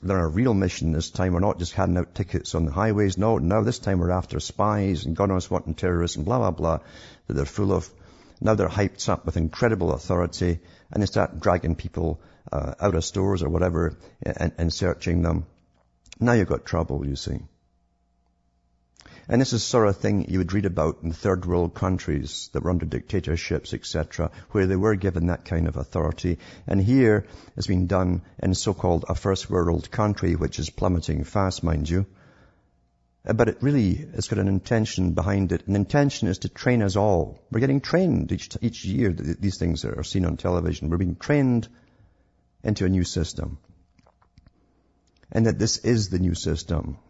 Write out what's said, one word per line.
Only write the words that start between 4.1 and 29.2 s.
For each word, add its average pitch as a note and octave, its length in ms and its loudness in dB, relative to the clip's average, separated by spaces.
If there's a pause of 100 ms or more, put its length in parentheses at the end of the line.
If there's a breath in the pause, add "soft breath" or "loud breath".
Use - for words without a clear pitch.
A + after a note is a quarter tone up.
after - 300 -2
spies G2 640 0
and D#2+ 120 -4
God G2+ 120 2
knows F#2 220 -2
what F2 160 -2
and E2 100 -4
terrorists F2 400 0
and D2+ 80 -4
blah, A#2 140 0
blah, G#2 120 2
blah D#2+ 280 0 (480 loud breath)
that - 80 -4
they're C#2+ 100 0
full G2 280 -2
of. E2+ 160 0 (520 loud breath)
Now A2 140 4
they're G2 140 2
hyped - 400 -2
up F2+ 160 -2
with E2 120 -4
incredible F2 560 0
authority, F2 680 0 (320 soft breath)
and - 100 -2
they G2+ 60 2
start F2 340 -2
dragging F2 360 2
people, E2 440 -4 (300 soft breath)
uh, C#2+ 300 -4
out F2+ 160 2
of E2 80 0
stores F#2+ 400 -2
or C#2+ 40 -2
whatever E2 480 0 (240 loud breath)
and, - 380 -2
and E2 140 0
searching F2 500 0
them. E2 240 0 (720)
Now A#2+ 140 4
you've G#2 160 4
got - 180 -2
trouble, C#2+ 400 -2
you C#2+ 80 -4
see. C2+ 240 -6 (1900 loud breath)
And A#2 140 4
this C3 140 2
is A2 80 2
the - 40 -4
sort A2+ 220 4
of G2 80 2
thing G2+ 320 0
you F#2+ 100 0
would F2 140 0
read G2 140 2
about D#2+ 360 0
in E2 100 -4
third F2+ 340 0
world F2 280 0
countries D#2 800 -2
that D2 100 -2
were F2 80 0
under E2+ 140 0
dictatorships, - 880 -4
et - 140 -8
cetera, E2 440 -4 (200 loud breath)
where G2 160 4
they F#2+ 100 2
were G#2 200 4
given F2+ 320 0
that - 180 -2
kind E2 200 0
of D#2+ 120 -4
authority. D#2+ 600 -2 (280 loud breath)
And G2 160 0
here A2 440 4 (300 loud breath)
it's - 120 -6
been F#2 180 2
done F2+ 340 2 (220 loud breath)
in F#2 120 2
so-called F2+ 540 0
a F2+ 60 -2
first - 340 -2